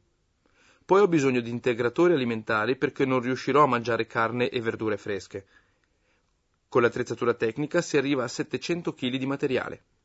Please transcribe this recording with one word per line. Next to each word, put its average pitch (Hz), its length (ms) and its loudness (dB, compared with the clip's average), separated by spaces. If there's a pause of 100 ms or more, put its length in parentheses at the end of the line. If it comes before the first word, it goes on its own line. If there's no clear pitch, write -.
(880)
Poi 196 140 6
ho 208 40 8
bisogno 135 340 2
di 117 100 -4
integratori 120 640 2
alimentari 117 600 0
perché 139 300 -2
non 131 160 2
riuscirò 135 440 2
a - 20 8
mangiare 117 400 0
carne 117 420 -2
e - 140 -6
verdure 107 340 -2
fresche. 98 500 -10 (1200)
Con 127 140 0
l'attrezzatura 117 540 0
tecnica 143 480 -4
si - 160 -2
arriva 135 260 -2
a 127 40 -6
settecento 165 680 -6
chili 131 240 -4
di 131 80 -6
materiale. 139 580 -4 (200)